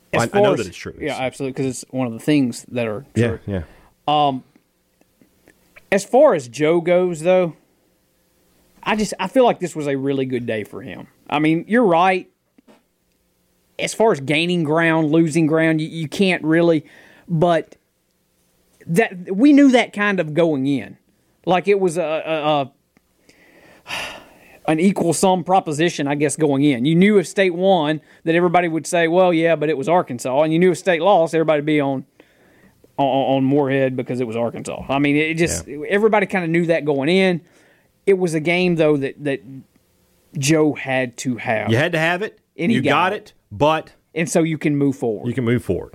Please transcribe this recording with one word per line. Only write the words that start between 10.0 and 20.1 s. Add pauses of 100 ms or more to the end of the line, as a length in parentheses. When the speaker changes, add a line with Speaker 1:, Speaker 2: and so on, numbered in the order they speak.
Speaker 1:
good
day
for
him. (220)
I
mean,
you're
right. (1500)
As
far
as
gaining
ground,
losing
ground,
you,
you
can't
really, (420)
but (1120)
that,
we
knew
that
kind